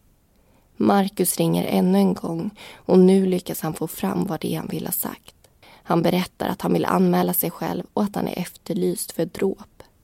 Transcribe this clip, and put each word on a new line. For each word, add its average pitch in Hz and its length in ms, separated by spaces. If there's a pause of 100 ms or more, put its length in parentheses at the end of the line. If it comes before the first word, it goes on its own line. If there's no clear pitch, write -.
(760)
Marcus 202 600
ringer 170 280
ännu 190 340
en 190 160
gång 170 360 (240)
och 185 240
nu 190 280
lyckas 180 340
han 160 140
få 160 120
fram 190 380
vad 160 160
det - 140
är 160 40
han - 100
vill 165 180
ha - 60
sagt. - 420 (480)
Han 170 200
berättar 180 460
att 196 140
han 180 100
vill 175 120
anmäla 180 500
sig 170 160
själv 175 420
och 208 100
att 202 120
han - 140
är - 100
efterlyst - 760
för 165 120
dråp. - 580 (220)